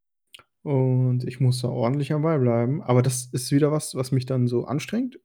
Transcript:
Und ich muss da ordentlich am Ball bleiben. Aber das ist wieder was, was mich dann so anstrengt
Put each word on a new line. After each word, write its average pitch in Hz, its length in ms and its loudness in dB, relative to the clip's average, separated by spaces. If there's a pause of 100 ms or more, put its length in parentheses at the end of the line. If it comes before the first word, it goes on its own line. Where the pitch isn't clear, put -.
(640)
Und 127 600 2
ich 123 160 -8
muss 123 220 2
da 123 80 -2
ordentlich 135 420 0
am 151 120 0
Ball 160 160 2
bleiben. 120 420 2
Aber 123 200 4
das 127 300 0
ist 131 220 -6
wieder 143 180 4
was, 151 240 -4
was 127 160 -4
mich 127 140 0
dann 127 220 0
so 120 180 -2
anstrengt 214 600 -4